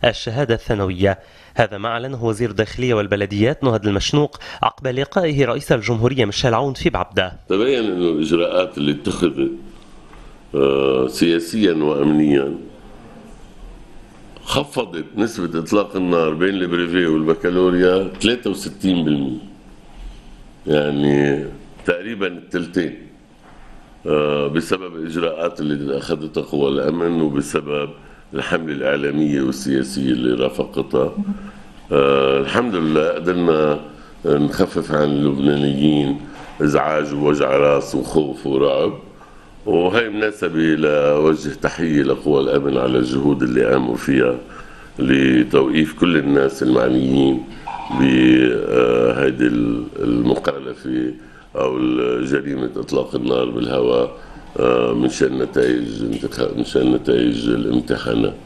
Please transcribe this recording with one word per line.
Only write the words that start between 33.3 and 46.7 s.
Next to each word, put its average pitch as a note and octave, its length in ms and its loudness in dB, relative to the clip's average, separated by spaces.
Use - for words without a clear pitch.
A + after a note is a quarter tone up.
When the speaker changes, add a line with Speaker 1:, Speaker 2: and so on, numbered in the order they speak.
Speaker 2:
نخفف D2+ 680 0
عن D2+ 120 2
اللبنانيين C#2+ 1160 2
إزعاج D2 520 2
ووجع C#2+ 420 2
راس C#2+ 380 2
وخوف C#2 520 -2
ورعب، C#2 460 2
وهي G#2 420 2
مناسبة G#2 500 -2
لوجه D2+ 1040 2
تحية D2+ 400 0
لقوى C2+ 380 2
الأمن C2+ 380 0
على B1+ 200 2
الجهود C2 440 0
اللي B1 220 2
قاموا B1 320 0
فيها B1+ 380 2
لتوقيف C2+ 1040 2
كل F2 160 4
الناس C#2 460 2
المعنيين B1+ 840 2